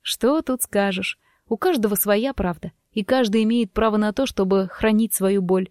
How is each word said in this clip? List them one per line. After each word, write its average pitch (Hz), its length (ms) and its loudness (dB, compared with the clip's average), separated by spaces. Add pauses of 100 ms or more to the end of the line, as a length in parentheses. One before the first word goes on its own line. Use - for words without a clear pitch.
«Что 294 400 0
тут 254 200 -4
скажешь? 196 580 -2 (300)
У 220 80 -2
каждого 220 380 0
своя 214 380 0
правда, 175 380 -4 (220)
и 208 100 -2
каждый 226 400 2
имеет 226 300 0
право 214 240 2
на 214 160 0
то, 269 120 0
чтобы 190 420 0
хранить 220 460 0
свою 190 280 0
боль». 185 300 0